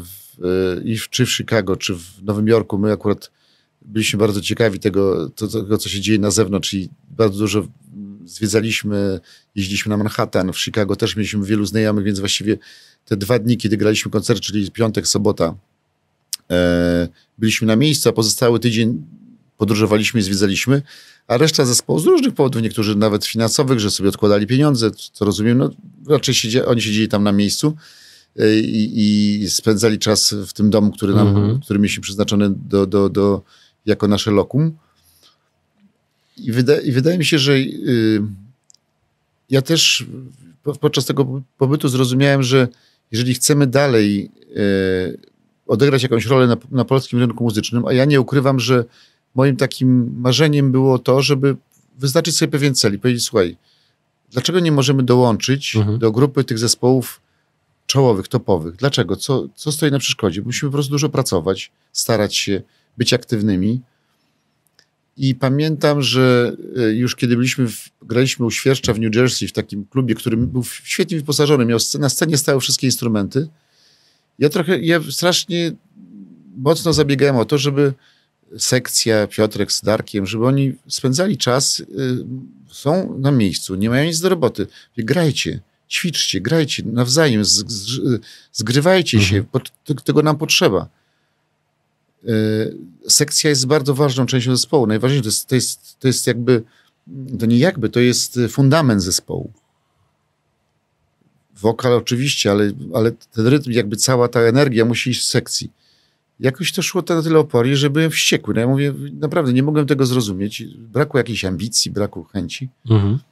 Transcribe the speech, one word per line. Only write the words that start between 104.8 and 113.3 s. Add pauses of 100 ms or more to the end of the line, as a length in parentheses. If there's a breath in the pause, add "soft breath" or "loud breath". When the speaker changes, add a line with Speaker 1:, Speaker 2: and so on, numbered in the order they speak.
Speaker 1:
musi
iść
z
sekcji. (680)
Jakoś
to
szło
na
tyle
opornie,
że
byłem
wściekły.
No
ja
mówię, (260)
naprawdę
nie
mogłem
tego
zrozumieć. (140)
Brakło
jakiejś
ambicji,
brakło
chęci. (220)
Speaker 2:
Mhm. (140)